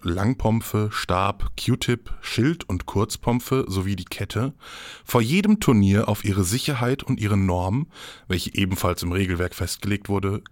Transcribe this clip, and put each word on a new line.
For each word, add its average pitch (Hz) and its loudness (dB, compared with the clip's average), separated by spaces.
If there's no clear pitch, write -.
Langpompfe, 107 0
Stab, - 0
Q-Tip, - -2
Schild - -2
und 90 -4
Kurzpompfe 120 -2
sowie 95 -2
die 90 -10
Kette, 110 -4
vor 120 4
jedem 202 4
Turnier 101 6
auf 104 -2
ihre 101 2
Sicherheit 123 0
und 107 -2
ihre 104 2
Norm, 95 0
welche - -4
ebenfalls 95 0
im 90 -2
Regelwerk 90 0
festgelegt - -4
wurde, 98 0